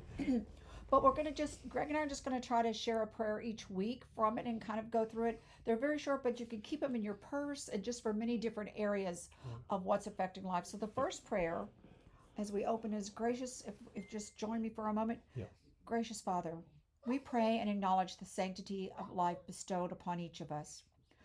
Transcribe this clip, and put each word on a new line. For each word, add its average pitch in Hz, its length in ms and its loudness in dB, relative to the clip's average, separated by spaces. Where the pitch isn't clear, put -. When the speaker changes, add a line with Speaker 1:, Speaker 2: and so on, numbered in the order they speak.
Speaker 1:
<clears throat> - 720 -2
But 269 140 8
we're 262 100 10
gonna 294 200 0
just, 294 340 -4
Greg 254 220 0
and 302 80 2
I 302 40 4
are 302 60 0
just 277 160 -6
gonna 254 160 0
try 240 240 4
to 226 80 4
share 226 300 2
a 220 60 0
prayer 214 340 0
each 226 280 -6
week 202 360 -2
from 220 240 4
it 247 80 -4
and 226 140 -2
kind 220 180 -2
of 226 100 -4
go 226 140 4
through 220 220 0
it. 226 160 0
They're 233 120 4
very 294 220 2
short, 277 240 0
but 240 160 2
you 240 60 -4
can 226 160 -6
keep 302 240 -4
'em 262 100 2
in 220 80 0
your 208 120 -2
purse 285 520 -4
and 202 160 -2
just 233 180 -4
for 214 120 2
many 233 240 2
different 220 400 -2
areas 202 520 0
Speaker 2:
Yeah. 131 60 -6
Speaker 1:
of 190 140 0
what's 202 240 2
affecting 190 380 -2
life. 180 200 0
So - 120 -10
the 214 100 -2
first 269 380 -2
prayer, 196 420 2
as 208 120 -2
we 202 140 0
open, 226 300 0
is 208 140 -4
gracious, 247 580 -2
if, 202 80 -8
if 196 160 -8
just 214 280 -8
join 226 240 -2
me 226 80 -2
for 220 180 -4
a 214 60 2
moment. 220 260 2
Speaker 2:
Yeah. 127 80 -2
Speaker 1:
Gracious 226 360 -2
Father, 170 360 0
we 254 140 2
pray 226 400 4
and 208 100 0
acknowledge 190 480 4
the 190 80 -12
sanctity 190 720 -2
of 185 140 -8
life 175 340 2
bestowed 180 460 -2
upon 180 300 -2
each 165 200 -8
of 147 100 -6
us. 151 320 -6